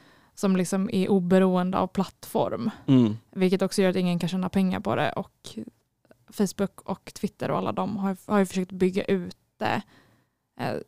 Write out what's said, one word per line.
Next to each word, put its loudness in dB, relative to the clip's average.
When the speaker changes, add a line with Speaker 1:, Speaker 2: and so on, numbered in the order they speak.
Speaker 1:
som 2
liksom 0
är 0
oberoende 4
av 0
plattform. -4
Speaker 2:
Mm. 6
Speaker 1:
Vilket 0
också 0
gör 4
att 0
ingen 0
kan -2
tjäna -4
pengar 0
på -2
det. 0
Och -10
Facebook -2
och -10
Twitter -6
och 0
alla -2
de -4
har, -4
har 2
ju 4
försökt -4
bygga 0
ut -2
det, -2
eh, -4